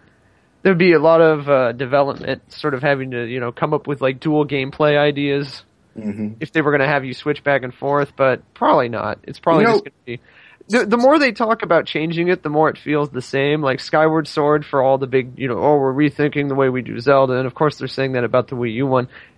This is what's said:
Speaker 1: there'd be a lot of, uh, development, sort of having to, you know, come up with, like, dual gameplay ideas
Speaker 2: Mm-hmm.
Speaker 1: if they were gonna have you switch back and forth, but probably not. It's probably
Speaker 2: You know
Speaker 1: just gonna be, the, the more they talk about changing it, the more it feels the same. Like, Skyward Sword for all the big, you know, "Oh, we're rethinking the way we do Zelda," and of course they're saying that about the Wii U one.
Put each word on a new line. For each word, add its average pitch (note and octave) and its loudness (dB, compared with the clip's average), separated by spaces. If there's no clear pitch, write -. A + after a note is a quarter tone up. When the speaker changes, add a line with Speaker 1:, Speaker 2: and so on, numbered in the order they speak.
Speaker 1:
there'd F#3+ 4
be F3+ 6
a D#3+ 6
lot E3 6
of, D#3 2
uh, C3 2
development, C3+ -4
sort D3 -4
of B2+ -6
having C3+ -2
to, A#2+ -6
you B2 -8
know, A#2+ -6
come D3+ -4
up D3 -4
with, C#3+ -6
like, C3 -2
dual D3+ 0
gameplay D3 0
ideas C#3+ -2
Speaker 2:
Mm-hmm. G#2+ -8
Speaker 1:
if D#3 -10
they E3 0
were C#3+ 0
gonna C#3 2
have C#3+ 0
you B2+ -10
switch - -6
back C#3 0
and B2+ -12
forth, C#3+ -2
but C3 2
probably E3 2
not. G#2+ -6
It's - -16
probably E3 2
Speaker 2:
You A3+ 4
know A#3 4
Speaker 1:
just - -2
gonna C#3+ -18
be, A#2+ -12
the, G#3 2
the G#3+ 0
more C4 4
they C4+ 2
talk A3 -2
about E3 2
changing E3 -2
it, F3+ 0
the D#3+ -6
more D3+ 2
it - -6
feels D3 -2
the B2+ -8
same. C#3 -2
Like, C3 -2
Skyward D#3 0
Sword D3 0
for C#3 -2
all C3+ 2
the C3 -4
big, B2+ -2
you C3 -4
know, A#2 -4
"Oh, C#3 4
we're C3+ 0
rethinking C#3+ -2
the C3+ -4
way C3+ 2
we B2+ -4
do A2+ -10
Zelda," C3+ 2
and B2+ -2
of A#2+ -10
course D3+ 0
they're C3 -8
saying C3+ -4
that B2 -2
about A#2+ 0
the C3 -8
Wii A#2+ -4
U C3 -2
one. B2+ 0